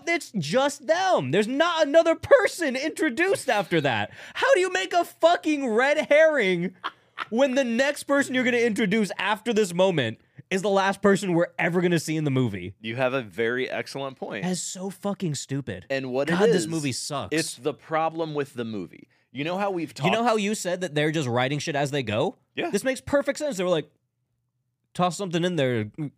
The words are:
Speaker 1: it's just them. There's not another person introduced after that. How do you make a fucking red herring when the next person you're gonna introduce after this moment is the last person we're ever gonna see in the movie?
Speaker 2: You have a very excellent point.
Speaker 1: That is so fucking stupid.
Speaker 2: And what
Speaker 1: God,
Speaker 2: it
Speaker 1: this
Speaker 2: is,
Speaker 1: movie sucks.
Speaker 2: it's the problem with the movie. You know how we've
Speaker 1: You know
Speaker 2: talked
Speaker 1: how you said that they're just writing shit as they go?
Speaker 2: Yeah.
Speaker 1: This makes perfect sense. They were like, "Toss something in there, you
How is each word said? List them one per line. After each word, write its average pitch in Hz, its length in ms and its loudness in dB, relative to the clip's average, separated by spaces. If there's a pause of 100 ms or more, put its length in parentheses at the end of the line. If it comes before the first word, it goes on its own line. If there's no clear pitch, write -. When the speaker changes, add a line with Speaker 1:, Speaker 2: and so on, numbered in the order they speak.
Speaker 1:
it's 339 320 -4
just 247 480 0
them. 320 460 2
There's 202 160 2
not 320 380 2
another 330 280 6
person 330 640 4
introduced 311 760 -2
after 196 320 0
that. 110 280 0 (220)
How 539 220 2
do 370 60 6
you 370 120 0
make 370 220 -2
a 349 100 4
fucking 302 640 2
red 262 400 2
herring 247 680 4 (540)
when 247 280 2
the 277 80 4
next 262 400 -2
person 277 300 2
you're 254 100 2
gonna 240 120 2
introduce 220 640 2
after 202 340 -2
this 202 220 0
moment 165 440 2 (320)
is 185 120 -2
the 202 80 0
last 196 320 2
person 196 320 4
we're 170 140 2 (100)
ever 175 240 0
gonna 175 160 2
see 160 180 -2
in 156 80 -2
the 147 60 0
movie? 101 500 -2
Speaker 2:
You 113 160 -8
have 127 160 0
a 135 80 -2
very 117 480 -2
excellent 135 480 -8
point. - 280 -8
Speaker 1:
That 185 80 -2
is 165 100 -4
so 190 260 -10
fucking 190 460 -6
stupid. 127 560 -8
Speaker 2:
And 135 200 -4
what 135 180 -2
Speaker 1:
God, 175 160 2
Speaker 2:
it 233 80 6
Speaker 1:
this 180 100 0
Speaker 2:
is, 160 60 -6
Speaker 1:
movie 151 240 -4
sucks. 135 440 -6
Speaker 2:
it's 160 200 -4
the 135 180 -6
problem 160 580 -4
with 143 220 -6
the 120 100 -6
movie. 107 440 -10 (220)
You 131 140 -8
know 180 140 -4
how 202 120 -2
we've 170 220 -6 (100)
Speaker 1:
You 175 80 2
know 214 100 2
Speaker 2:
talked 233 60 0
Speaker 1:
how 226 100 4
you 214 180 0
said 180 260 -4
that 170 140 -6
they're 151 180 2
just 151 160 -2
writing 127 300 0
shit 143 180 -4
as 139 140 0
they 143 120 -2
go? 113 340 -2 (180)
Speaker 2:
Yeah. 339 160 -4
Speaker 1:
This - 120 -2
makes 262 200 -4
perfect 277 360 -2
sense. 277 200 -6
They 190 60 -2
were 180 40 0
like, 160 220 0 (1040)
"Toss 175 220 0
something 175 280 -2
in 180 120 -2
there, 123 400 0
you 147 220 -8